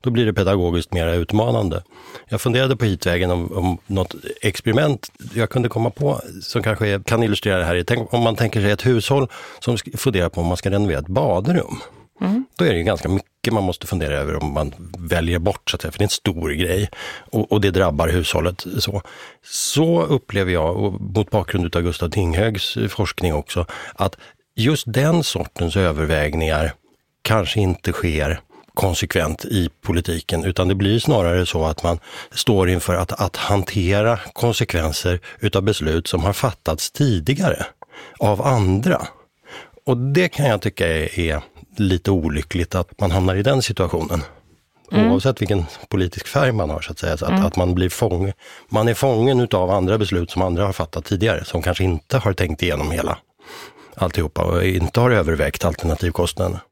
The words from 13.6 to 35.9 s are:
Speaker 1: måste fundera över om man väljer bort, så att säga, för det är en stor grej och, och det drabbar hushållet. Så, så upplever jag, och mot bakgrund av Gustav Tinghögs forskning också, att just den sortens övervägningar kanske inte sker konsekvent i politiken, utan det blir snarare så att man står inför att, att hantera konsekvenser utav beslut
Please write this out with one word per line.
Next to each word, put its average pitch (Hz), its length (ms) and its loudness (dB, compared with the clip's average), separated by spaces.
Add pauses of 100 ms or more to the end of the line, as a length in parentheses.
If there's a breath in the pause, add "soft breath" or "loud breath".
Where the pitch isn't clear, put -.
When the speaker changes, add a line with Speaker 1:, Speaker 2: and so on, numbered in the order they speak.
Speaker 1:
måste 90 220 -4
fundera 78 280 -2
över 73 280 -2
om 73 100 -2
man 73 220 -2 (240)
väljer 85 400 0
bort, 92 320 -2
så - 60 -2
att - 60 -8
säga, 80 100 -6
för - 60 -16
det 101 40 2
är 104 40 2
en - 40 0
stor 82 400 -2
grej 90 400 0 (400 loud breath)
och, 110 220 0
och 107 80 4
det 101 100 4
drabbar 85 380 2
hushållet. 85 580 0 (120)
Så, 101 240 -4 (420 loud breath)
så 165 580 2
upplever 101 500 0
jag, 85 240 2
och 101 240 -2
mot 98 300 -2
bakgrund 90 460 0
av 87 60 2
Gustav 87 260 -2
Tinghögs 98 680 0 (100)
forskning 90 460 -2
också, 82 320 -4 (280 loud breath)
att - 220 -2 (400 loud breath)
just 127 360 0
den 151 320 2
sortens 85 520 -2
övervägningar 78 960 2 (500)
kanske 110 380 0
inte 92 320 0
sker 78 480 -2 (340 soft breath)
konsekvent 85 680 -2
i 90 260 0 (120)
politiken, 85 600 -2
utan 92 240 0
det 98 60 2
blir 101 240 2
snarare 90 480 2
så 80 180 -2
att 80 180 -2
man 85 160 0 (320 loud breath)
står 95 400 2
inför 90 240 0
att, 90 180 -2
att 98 240 -4
hantera 101 840 0 (140)
konsekvenser 87 880 0 (200 loud breath)
utav 98 220 0
beslut 82 440 0